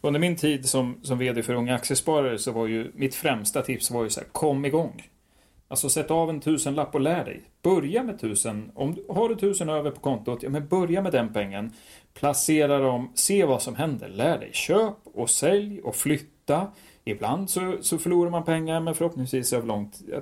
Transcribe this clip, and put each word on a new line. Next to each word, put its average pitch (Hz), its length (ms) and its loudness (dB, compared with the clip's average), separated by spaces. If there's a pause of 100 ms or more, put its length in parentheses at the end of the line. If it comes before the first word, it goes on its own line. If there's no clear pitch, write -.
Under 147 200 2
min 175 160 2
tid 143 320 0
som, 127 340 0
som 131 160 -2
V 127 140 2
D 117 100 0
för 123 120 -2
Unga 120 200 0
Aktiesparare 131 640 2
så 123 140 -4
var 113 140 0
ju 113 280 -2
mitt 135 200 -2
främsta 127 480 0
tips - 280 -2
var 120 140 0
ju 107 60 -4
så - 100 -4
här: - 120 -14
"Kom 143 320 0
igång." 151 440 -2 (600)
Alltså, 135 200 -2
sätt 151 220 0
av 165 200 2
en 156 100 -4
tusenlapp 147 540 0
och 147 60 2
lär 151 240 2
dig. - 180 -12 (200)
Börja 175 400 2
med 233 180 -6
tusen. 110 540 -2
Om 143 200 -2
du, - 140 -12
har 220 200 2
du 226 60 0
tusen 196 340 0
över 151 220 0
på 139 100 -14
kontot, 120 420 -2
ja, 131 80 -6
men 143 180 -4
börja 185 340 2
med 190 100 -2
den 117 200 2
pengen. 104 400 -4 (420)
Placera 143 640 4
dem, 131 360 2
se 196 300 4
vad 131 180 2
som 123 120 -6
händer. 131 340 -4
Lär 120 300 0
dig. - 140 -12
Köp 208 420 2 (100)
och - 260 -4
sälj 202 500 2
och 113 160 -6
flytta. 147 720 -2 (380)
Ibland 127 460 -2
så, 185 300 -2
så - 180 -2
förlorar 175 320 2
man 170 140 -2
pengar, 160 360 0
men 165 140 -2
förhoppningsvis 127 580 -2
över 117 140 0
långt. 104 340 -4 (220)